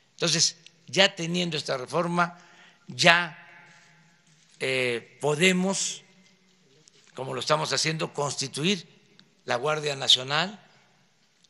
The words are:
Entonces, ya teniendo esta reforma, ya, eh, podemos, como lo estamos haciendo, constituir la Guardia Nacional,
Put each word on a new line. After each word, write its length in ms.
Entonces, 460
ya 300
teniendo 400
esta 220
reforma, 600
ya, 480
eh, 600
podemos, 840
como 200
lo 60
estamos 320
haciendo, 420
constituir 720
la 100
Guardia 400
Nacional, 640